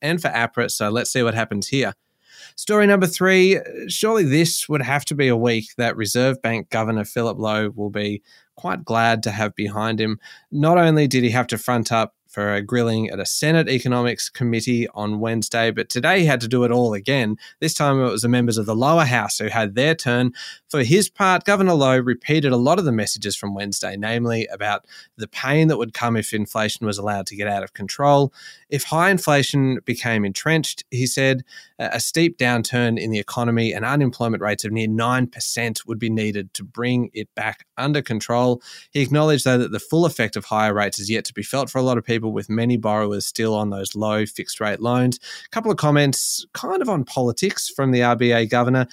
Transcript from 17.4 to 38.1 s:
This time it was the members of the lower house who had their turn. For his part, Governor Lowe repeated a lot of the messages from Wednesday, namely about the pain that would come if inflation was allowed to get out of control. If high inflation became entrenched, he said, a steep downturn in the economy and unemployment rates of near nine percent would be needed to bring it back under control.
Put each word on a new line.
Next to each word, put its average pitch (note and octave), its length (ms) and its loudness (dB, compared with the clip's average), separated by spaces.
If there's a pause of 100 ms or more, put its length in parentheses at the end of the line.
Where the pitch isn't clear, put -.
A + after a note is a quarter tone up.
This D#3+ 120 0
time C#3+ 260 2
it B2+ 120 2
was A2 120 -2
the A#2+ 40 2
members A#2+ 300 2
of G#2+ 80 -2
the A2 100 0
lower D3+ 300 4
house A#2+ 340 0
who G#2+ 80 -4
had G#2 280 -2
their D3 200 2
turn. B2 380 0 (340)
For C#3+ 160 0
his E3+ 260 4
part, F#3 360 2
Governor F#3+ 280 4
Lowe C3+ 240 6
repeated C3 540 2
a B2+ 60 4
lot C#3+ 220 4
of F#3 60 0
the C#3 60 2
messages G#2 440 -2
from G2+ 200 -8
Wednesday, G2 420 -6
namely A2+ 540 -2
about G2+ 340 -4 (300)
the G#2+ 120 -10
pain D#3 420 2
that C#3+ 80 2
would A#2 160 -4
come A#2 240 0
if A2 160 -4
inflation G#2+ 520 -2
was G2+ 120 -2
allowed G2+ 300 -4
to G#2 80 -16
get G2+ 120 -4
out G2+ 160 -2
of F#2+ 100 -14
control. C#3+ 600 2 (360)
If C#3+ 140 -4
high E3+ 260 2
inflation C#3+ 760 2
became A#2 400 -2
entrenched, D3+ 640 -2
he B2+ 160 -2
said, C3+ 360 0 (360)
a A#2 200 -4
steep E3 380 0
downturn A#2+ 640 0
in G#2+ 120 -4
the G#2+ 80 0
economy A#2 520 0
and G2+ 140 -4
unemployment A#2+ 580 0
rates G#2 220 -2
of G#2 60 -4
near A2 160 -2
nine A#2+ 400 0
percent A#2 580 -6
would A2+ 140 -6
be A#2 100 -2
needed G#2+ 460 -4
to G#2 80 -12
bring A#2+ 500 -2
it G#2+ 220 -10
back G#2+ 300 -8 (120)
under C#3+ 240 -2
control. A#2+ 600 0 (300)